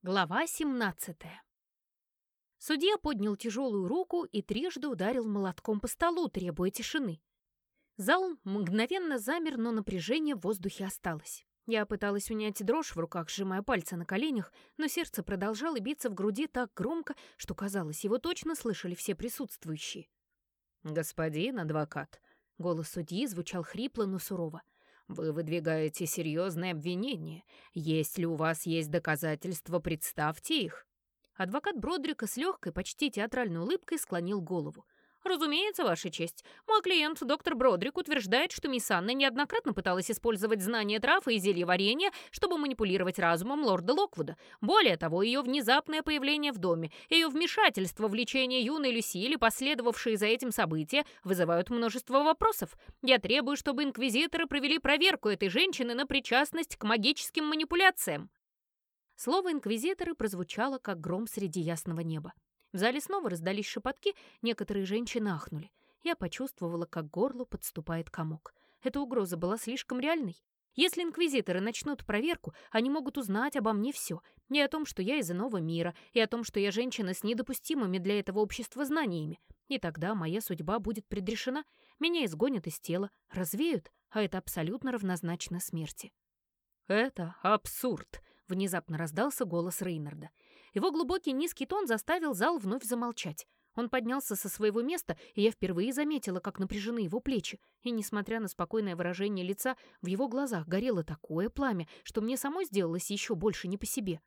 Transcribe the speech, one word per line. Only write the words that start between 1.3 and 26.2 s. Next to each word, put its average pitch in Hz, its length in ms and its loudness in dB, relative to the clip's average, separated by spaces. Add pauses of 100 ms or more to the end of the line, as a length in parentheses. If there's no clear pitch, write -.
Судья 330 380 4
поднял 214 380 0
тяжелую 208 540 -2
руку 349 340 0
и 214 180 -2
трижды 269 460 -4
ударил 233 400 0
молотком 202 540 -2
по 240 80 -4
столу, 339 400 2
требуя 180 420 0
тишины. 220 500 -2 (760)
Зал 339 480 2
мгновенно 220 760 0
замер, 311 380 -2
но 233 160 0
напряжение 220 640 0
в 175 60 -10
воздухе 190 420 -2
осталось. - 600 -6 (220)
Я 220 200 0
пыталась 208 440 -2
унять 214 340 -2
дрожь 294 300 0
в 165 60 -4
руках, 165 280 -4
сжимая 190 340 -2
пальцы 196 340 0
на 170 100 -6
коленях, 233 460 -2 (240)
но 302 100 0
сердце 285 380 -4
продолжало 220 560 -2
биться 254 280 -4
в 208 60 -4
груди 208 320 0
так 247 260 -4
громко, 294 440 -4 (200)
что, - 200 -10
казалось, 196 480 -4
его 214 140 2
точно 330 360 -2
слышали 190 400 -4
все 180 220 -4
присутствующие. 185 880 -8 (800)
"Господин 160 720 -2
адвокат", 151 640 -2 (380)
голос 165 320 -2
судьи 180 360 -4
звучал 175 380 -6
хрипло, 226 400 -4
но 190 160 -2
сурово, 165 420 -6 (460)
"вы 156 240 -2
выдвигаете 156 720 0
серьезное 170 680 -2